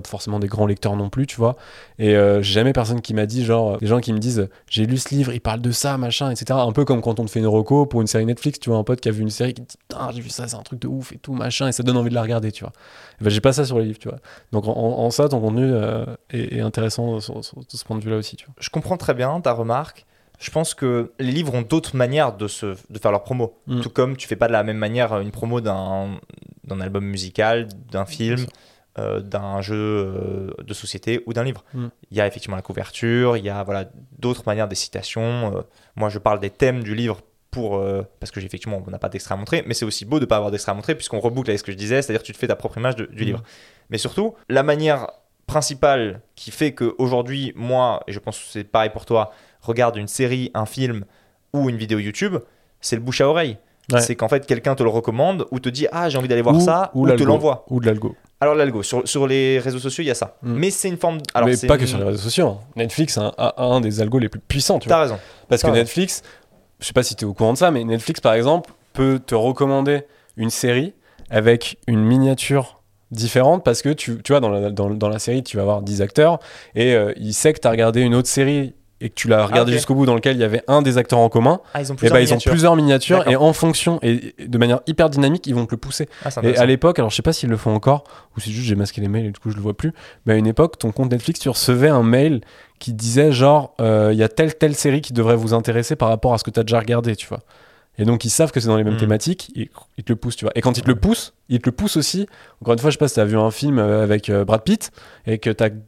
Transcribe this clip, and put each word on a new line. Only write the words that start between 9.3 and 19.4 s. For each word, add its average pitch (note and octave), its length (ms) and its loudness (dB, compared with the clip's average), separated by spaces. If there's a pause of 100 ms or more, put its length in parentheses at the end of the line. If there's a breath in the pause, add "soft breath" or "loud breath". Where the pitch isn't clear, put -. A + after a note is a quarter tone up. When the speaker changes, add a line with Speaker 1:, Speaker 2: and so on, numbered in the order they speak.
Speaker 1:
série B2 240 -4
qui B2 80 -16
te A#2 80 -18
dit, « - 80 -20 (100)
Putain, B2+ 240 -10
j'ai A#2+ 80 -12
vu A#2 80 -14
ça, A#2+ 180 -10
c'est A2+ 100 -10
un G2+ 60 -16
truc B2 180 -14
de B2+ 80 -8
ouf C3 240 -8
et - 60 -18
tout, - 140 -12
machin, » B2 360 -4
et B2 40 -2
ça B2 100 -4
donne B2+ 140 2
envie A#2+ 140 2
de A#2+ 40 -2
la A#2+ 80 0
regarder, A2+ 300 -2
tu G2+ 120 -16
vois. - 80 -14 (480 loud breath)
Et G#2 40 -6
ben, G#2 60 4
j'ai G#2 100 2
pas C3+ 120 4
ça C#3 120 0
sur B2 140 0
les A2+ 80 0
livres, G#2+ 120 -8
tu - 100 -12
vois. B2+ 100 -10 (340 loud breath)
Donc G#2+ 160 -2
en, A2+ 40 -2
en, A#2+ 320 -2
en A#2 60 2
ça, D3 180 2
ton C3 120 0
contenu, A2 240 0
euh, A2+ 400 0 (260)
est, A#2 260 -6
est A#2 40 -4
intéressant A2 600 -4
sur, A2 240 -12
sur, - 100 -16 (120)
sur A#2+ 120 -16
ce - 60 -14
point A2+ 120 -8
de G#2+ 80 -8
vue-là A2 120 -2
aussi, G#2+ 200 -8
tu - 100 -20
vois. C#3 120 -20
Speaker 2:
Je - 120 -12
comprends E3+ 280 -4
très - 160 -2
bien C3 260 -4